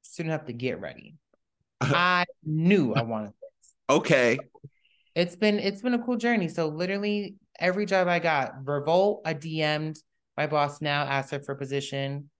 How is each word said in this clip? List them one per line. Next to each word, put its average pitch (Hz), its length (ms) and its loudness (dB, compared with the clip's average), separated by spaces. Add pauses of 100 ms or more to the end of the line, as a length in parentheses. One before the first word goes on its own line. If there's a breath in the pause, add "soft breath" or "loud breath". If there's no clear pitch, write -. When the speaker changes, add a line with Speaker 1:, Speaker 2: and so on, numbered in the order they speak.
Speaker 1:
So - 200 -10
you 160 60 -2
don't 156 80 0
have 151 100 -8
to 123 60 -8
get 120 260 -4
ready. - 360 -12 (320)
Speaker 2:
<laughs> - 340 -14
Speaker 1:
I 175 440 2 (180)
knew 156 500 4
I 117 80 2
wanted 110 400 -4
this. - 320 -20 (160)
Speaker 2:
Okay. 131 480 4 (800)
Speaker 1:
It's 175 200 -2
been, 208 220 2
it's 202 240 -4
been 247 140 -2
a 240 80 -2
cool 240 140 -2
journey. 226 320 0
So 160 180 -2
literally 196 720 -4 (220)
every 185 280 0
job 185 200 4
I 175 120 2
got, 135 480 0
Revolt, 160 580 2
I 160 80 -2
D 156 300 -4
M'd 151 340 -2 (400)
my 147 80 0
boss 143 360 0
now, 147 240 0
asked 139 260 -2
her 143 80 -4
for 143 140 -8
a 139 40 -8
position. 139 720 -6 (100)